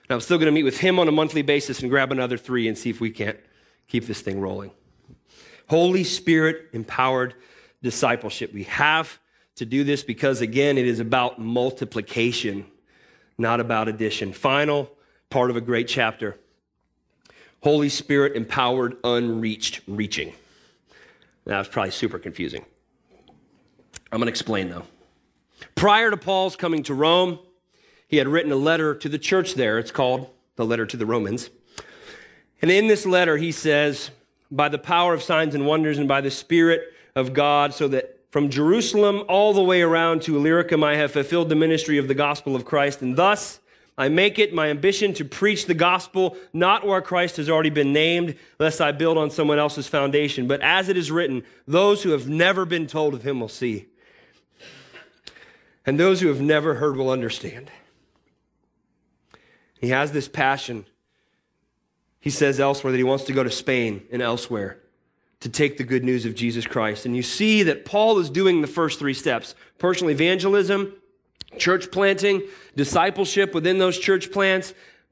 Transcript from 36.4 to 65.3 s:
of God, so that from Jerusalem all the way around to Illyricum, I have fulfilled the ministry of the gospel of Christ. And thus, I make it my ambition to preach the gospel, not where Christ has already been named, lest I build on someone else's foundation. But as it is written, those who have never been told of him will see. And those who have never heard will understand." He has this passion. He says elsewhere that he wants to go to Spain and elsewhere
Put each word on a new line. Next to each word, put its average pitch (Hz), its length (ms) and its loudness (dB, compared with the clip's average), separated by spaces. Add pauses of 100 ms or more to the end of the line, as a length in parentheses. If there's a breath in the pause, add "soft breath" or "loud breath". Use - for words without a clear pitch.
of 131 200 -2
God, 147 400 4
so 143 160 -2
that 131 300 -4 (100)
from 143 200 0
Jerusalem 202 800 2
all 202 260 4
the 196 100 4
way 180 180 4
around 165 420 4
to 156 140 0
Illyricum, 160 460 4
I 147 120 4
have 147 160 0
fulfilled 156 380 0
the 156 60 2
ministry 156 420 2
of 135 100 0
the 135 60 2
gospel 143 420 -2
of 123 80 -4
Christ. 143 380 0
And 127 160 -4
thus, 196 420 2 (380 soft breath)
I 131 100 0
make 190 320 2
it 208 140 2
my 156 160 0
ambition 190 460 0
to 156 100 -6
preach 196 400 -2
the - 80 0
gospel, 180 640 0 (160 loud breath)
not 196 340 2
where 190 140 2
Christ 180 340 -2
has 151 140 -4
already 160 200 2
been 147 220 2
named, 165 440 2 (240 loud breath)
lest 156 200 0
I 147 140 2
build 160 240 2
on 151 120 0
someone 147 300 2
else's 147 280 -2
foundation. 139 600 0
But 139 140 0
as 185 260 2
it 196 80 0
is 160 160 -2
written, 143 320 -2 (240 soft breath)
those 202 360 4
who 185 80 0
have 131 180 -2
never 180 360 2
been 165 220 -4
told 151 260 -2
of 117 100 -8
him 131 180 -4
will 110 80 -8
see. 110 380 -6 (2000 loud breath)
And 139 140 2
those 180 220 4
who 180 60 4
have 135 140 0
never 151 340 2
heard 143 200 -2
will 131 140 -2
understand." 120 640 -6 (2000 soft breath)
He 120 100 -2
has 139 220 0
this 143 160 -4
passion. 135 580 -2 (1300)
He 147 100 -4
says 139 300 2
elsewhere 139 320 0
that 127 60 2
he 127 60 2
wants 135 200 2
to 139 100 -6
go 131 100 2
to 123 60 -4
Spain 117 640 -2
and 123 100 -4
elsewhere 117 560 -6 (640)